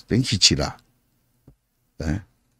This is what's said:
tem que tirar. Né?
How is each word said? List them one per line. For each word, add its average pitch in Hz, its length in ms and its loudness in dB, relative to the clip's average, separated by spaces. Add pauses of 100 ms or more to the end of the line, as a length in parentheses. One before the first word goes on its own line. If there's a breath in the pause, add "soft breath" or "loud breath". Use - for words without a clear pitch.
tem 110 140 2
que 113 160 -2
tirar. 67 400 0 (1200)
Né? 82 220 -4 (380)